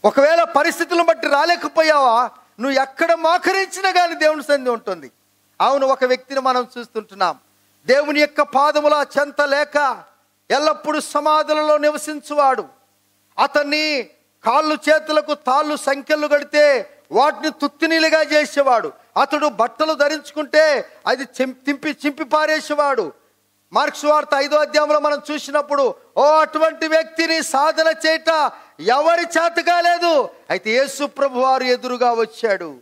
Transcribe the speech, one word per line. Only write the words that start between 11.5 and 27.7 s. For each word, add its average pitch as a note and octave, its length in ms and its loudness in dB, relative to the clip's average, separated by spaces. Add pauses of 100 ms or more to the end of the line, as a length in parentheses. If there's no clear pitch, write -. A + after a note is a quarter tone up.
నివసించువాడు. D4 840 -2 (800)
అతన్ని D4 680 -2 (340)
కాళ్ళు D4+ 300 2
చేతులకు D4+ 600 0
తాళ్ళు D4 420 -2
సంకెళ్ళు D4 520 -2
కడితే D4 640 2 (220)
వాటిని C#4+ 380 0
తుత్తినీలుగా D#4+ 720 0
చేసేవాడు. C#4+ 680 0 (280)
అతడు C#4+ 260 0
బట్టలు C4 480 -2
ధరించుకుంటే D4 960 0 (180)
అది G#3+ 160 -2
చెం-, B3+ 320 -6 (120)
తింపి, C#4+ 300 -6 (100)
చింపి D4+ 180 -4
పారేసేవాడు. D4 880 -2 (600)
మార్క్స్ C#4+ 320 -2
వార్త D4 300 2
ఐదో C#4+ 220 0
అధ్యాయంలో D4+ 440 2
మనం D4 200 -2 (100)
చూసినప్పుడు, C#4+ 640 -2 (220)
ఓ, A#3+ 60 2
అటువంటి D#4 680 2
వ్యక్తిని D#4+ 540 -2
సాధన D#4+ 520 0 (120)